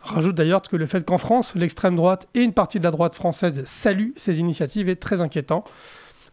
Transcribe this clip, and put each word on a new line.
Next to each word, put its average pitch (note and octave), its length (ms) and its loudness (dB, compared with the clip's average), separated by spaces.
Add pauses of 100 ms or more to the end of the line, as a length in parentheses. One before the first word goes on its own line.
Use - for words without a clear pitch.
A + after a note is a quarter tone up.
rajoute E3+ 340 0
d'ailleurs E3+ 260 2
que - 140 -6
le D#3+ 100 0
fait F3 180 -2
qu'en F3 140 2
France, A#3 380 0
l'extrême F3 400 0
droite F3+ 400 2
et A#3+ 60 4
une A#3+ 120 2
partie G3+ 260 0
de E3 40 0
la E3+ 80 2
droite D#3+ 240 0
française D#3+ 500 -2
saluent G#3+ 500 0
ces E3 260 -2
initiatives F3 480 -2
est F3+ 80 0
très F#3 240 -2
inquiétant. « D#3+ 420 -2 (680)